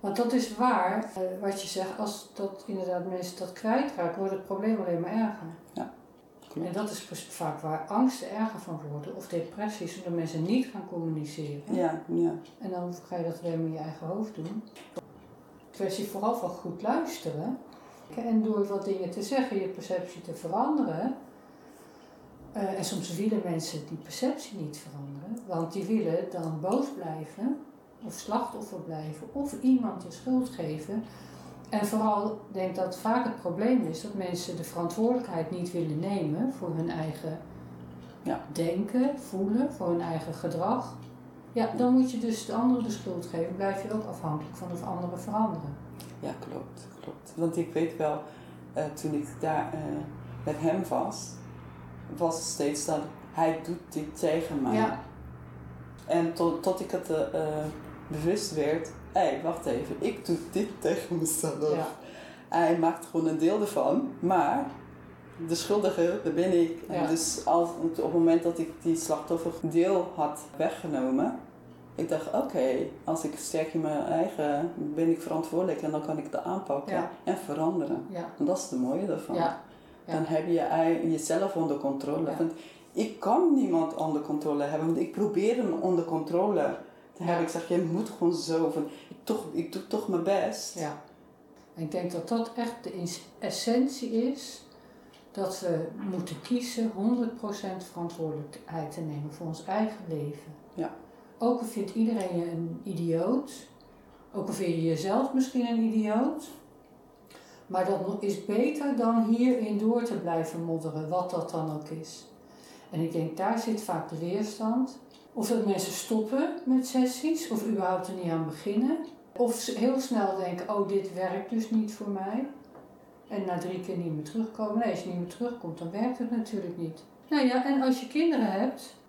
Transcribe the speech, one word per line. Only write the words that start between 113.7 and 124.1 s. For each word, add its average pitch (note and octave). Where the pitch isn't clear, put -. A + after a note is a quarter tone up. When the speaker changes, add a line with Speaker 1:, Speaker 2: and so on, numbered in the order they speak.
Speaker 1:
vaak D#3+
de D#3
weerstand. A3
Of A3
dat A3+
mensen F#3+
stoppen C4
met C4
sessies, C4+
of G#3+
überhaupt F#3
er F#3+
niet E3+
aan D#3+
beginnen. A3
Of A#3
ze -
heel C4
snel G3
denken, F3+
"Oh, G3+
dit F#3+
werkt F#3
dus A3
niet A3
voor G#3
mij." G3+
En G3
na F3
drie F3+
keer -
niet E3+